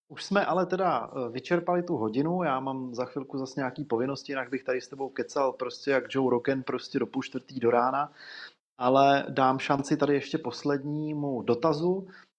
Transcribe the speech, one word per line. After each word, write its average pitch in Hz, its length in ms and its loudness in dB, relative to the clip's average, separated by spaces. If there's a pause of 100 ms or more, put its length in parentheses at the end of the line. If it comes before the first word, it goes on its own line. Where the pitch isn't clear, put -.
už - 160 -16
jsme 196 220 2
ale 175 200 2
teda, 180 460 0
eh, 123 180 -4
vyčerpali 175 540 0
tu 175 140 -4
hodinu, 139 460 0
já 131 160 0
mám 131 360 -6
za 123 100 -2
chvilku 135 320 -8
zas 131 180 -6
nějaký 143 300 -4
povinnosti, 135 460 -2
jinak 127 180 -4
bych 131 140 -4
tady 127 180 -2
s - 60 -16
tebou 135 220 -8
kecal 131 440 0
prostě 127 380 -4
jak 127 180 2
Joe 135 220 2
Rogan 131 320 2
prostě 127 360 -4
do 117 80 0
půl 135 160 -4
čtvrtý 127 360 -10
do 117 120 4
rána. 131 400 2 (680)
Ale 135 520 6
dám 135 300 4
šanci 139 380 2
tady 143 160 4
ještě 139 240 -2
poslednímu 143 1040 -2
dotazu 165 640 2 (320)